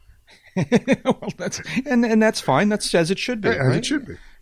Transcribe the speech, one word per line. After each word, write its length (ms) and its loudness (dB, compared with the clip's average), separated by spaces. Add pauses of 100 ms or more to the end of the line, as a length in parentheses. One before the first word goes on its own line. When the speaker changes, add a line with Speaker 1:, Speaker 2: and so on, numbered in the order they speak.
(560)
Speaker 1:
<laughs> 500 0
Well, 320 -2
that's, 240 -8 (240)
and, 180 2
and 160 2
that's 220 2
fine. 280 2
That's 260 -2
as 160 2
it 80 -2
should 220 -6
be, 80 0
Speaker 2:
As 80 0
it 40 -2
Speaker 1:
right? 240 2
Speaker 2:
should 220 -4
be. 80 -12 (260)